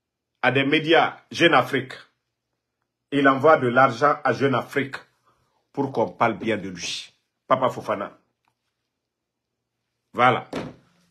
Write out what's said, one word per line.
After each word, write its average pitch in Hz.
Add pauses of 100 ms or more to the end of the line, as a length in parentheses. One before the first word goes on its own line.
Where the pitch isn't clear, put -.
(420)
à 127
des 135
médias 151 (140)
Jeune 151
Afrique. 127 (1160)
Il 139
envoie 139
de 127
l'argent 131
à 131
Jeune 131
Afrique - (760)
pour 135
qu'on 110
parle 113
bien 107
de 95
lui. - (320)
Papa 127
Fofana. 107 (1900)
Voilà. 120 (600)